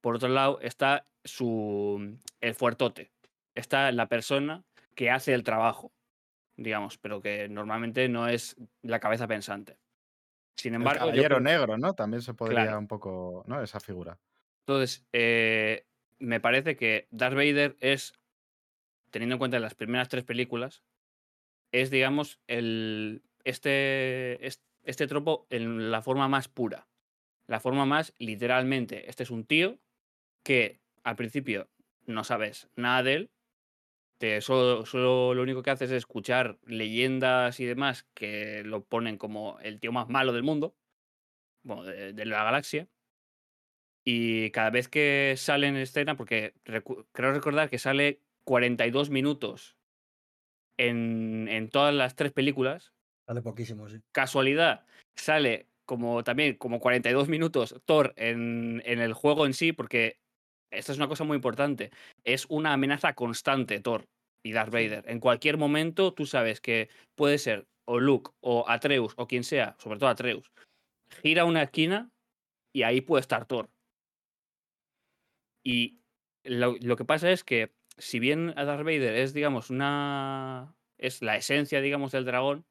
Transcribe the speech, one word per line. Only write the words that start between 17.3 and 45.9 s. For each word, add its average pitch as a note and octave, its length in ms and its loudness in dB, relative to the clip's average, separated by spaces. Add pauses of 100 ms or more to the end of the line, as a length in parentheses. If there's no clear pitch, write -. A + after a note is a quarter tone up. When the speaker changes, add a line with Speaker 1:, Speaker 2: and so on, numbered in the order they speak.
Speaker 1:
Vader C#3+ 440 2
es, C3+ 340 -2 (960)
teniendo A#2 240 -2
en A#2+ 40 -6
cuenta B2+ 200 0
las A2 160 -6
primeras B2 340 -4
tres B2 160 -4
películas, B2 580 -6 (880)
es, C3 180 2
digamos, C3+ 560 0
el, A2+ 760 -4 (220)
este, C3 1040 -2
es-, - 160 -14 (200)
este C3 240 -4
tropo D3 440 -2
en A2+ 400 -4
la A2+ 100 -2
forma C3+ 280 0
más C3+ 200 0
pura, - 400 -6 (580)
la A2 140 -2
forma C3+ 240 0
más D3+ 340 0
literalmente. B2+ 880 -2
Este B2+ 140 -8
es A#2+ 80 -8
un A2+ 140 -8
tío F3 340 2 (640)
que A#2+ 380 2 (220)
al A2+ 140 -4
principio A#2+ 520 -6 (360)
no A2 180 -6
sabes G#2+ 520 -4
nada B2 280 2
de C3+ 120 2
él, G3 160 -6 (880)
te, G#2+ 220 -2
solo, B2 440 2
solo B2+ 500 2
lo B2 80 0
único B2+ 200 -4
que C#3 80 0
haces C3 200 -2
es C3 80 0
escuchar A#2+ 680 -2
leyendas B2 920 0
y B2+ 60 -6
demás B2+ 500 -4
que G#2+ 500 -8
lo G#2+ 200 -6
ponen A2+ 320 -2
como G#2+ 440 -10
el G#2+ 180 -12
tío A#2 140 -4
más A#2 160 -2
malo C3 240 2
del A#2+ 100 -2
mundo, D3+ 320 -2 (880)
bueno, G#2 220 -12
de, G2 280 -12
de G#2+ 120 -10
la G#2+ 180 0
galaxia, D3 460 0 (1120)
y A2+ 480 0
cada A2 180 2
vez B2 180 0
que C#3+ 500 2
sale C#3+ 300 0
en C#3 80 0
escena, C#3 400 -2